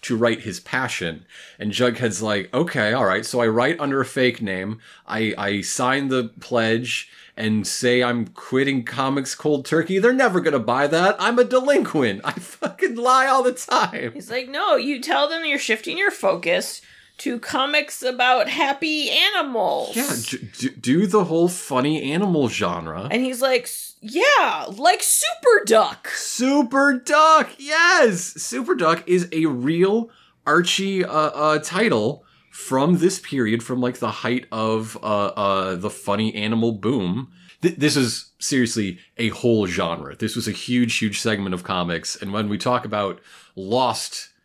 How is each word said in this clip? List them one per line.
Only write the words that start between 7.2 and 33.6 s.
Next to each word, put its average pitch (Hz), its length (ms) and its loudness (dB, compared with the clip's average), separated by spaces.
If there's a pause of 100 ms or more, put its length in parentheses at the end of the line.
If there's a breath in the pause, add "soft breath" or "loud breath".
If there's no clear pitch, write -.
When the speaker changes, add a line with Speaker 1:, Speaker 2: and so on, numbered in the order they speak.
Speaker 1:
and 107 280 0
say 123 360 2
I'm 120 240 0
quitting 135 580 -2
comics 135 500 -4
cold 147 300 -2
turkey. 165 340 0
They're 233 140 4
never 240 300 2
gonna 147 160 2
buy 123 300 2
that. 175 300 4
I'm 233 200 0
a 247 60 6
delinquent. 220 800 2
I - 80 -4
fucking - 640 -6
lie 254 320 4
all 262 140 4
the 247 120 2
time." 202 580 -2
Speaker 2:
He's 214 180 -14
like, 254 200 -6
"No, 320 260 2
you 254 240 -2
tell 294 260 0
them 330 200 -4
you're 285 120 -2
shifting 247 380 -4
your 392 140 0
focus 175 720 -2 (360 soft breath)
to 247 200 -6
comics 285 640 -2
about 254 480 2
happy 294 580 -2
animals." 262 880 0
Speaker 1:
Yeah, 190 180 -2 (140)
d-, 123 200 -10 (200)
d-, - 100 -6
do 147 280 2
the 196 180 4
whole 170 240 2
funny 143 640 -2
animal 165 380 2
genre. 87 600 -4
Speaker 2:
And 240 120 0
he's 254 200 -4
like, 262 220 2
"S-, - 360 -14
yeah, 277 680 2
like 277 340 2
Super 587 640 4
Duck." 208 460 2
Speaker 1:
Super 269 880 2
Duck, 311 580 6
yes! 302 640 4 (200)
Super 262 360 -4
Duck 165 320 2
is 180 240 2
a 160 140 0
real 170 640 2 (360 soft breath)
Archie, 185 580 2
uh, - 60 -6
uh, 151 480 2
title 156 680 0 (280 soft breath)
from 147 460 2
this 185 200 2
period, 117 460 -2